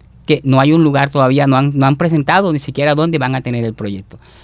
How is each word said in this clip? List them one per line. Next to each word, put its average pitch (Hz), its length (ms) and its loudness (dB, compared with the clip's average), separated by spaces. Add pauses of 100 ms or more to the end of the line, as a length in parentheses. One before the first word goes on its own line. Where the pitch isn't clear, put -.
(260)
que 143 160 0
no 135 160 2
hay 143 140 4
un 165 100 4
lugar 139 280 2
todavía, 139 360 2
no 131 100 2
han, 143 220 0
no 135 80 2
han 139 100 2
presentado 165 560 0
ni 147 60 -2
siquiera 143 360 -2
dónde 160 240 -2
van 131 160 -2
a 127 80 -4
tener 120 220 -4
el 110 100 -6
proyecto. 101 440 -10 (260)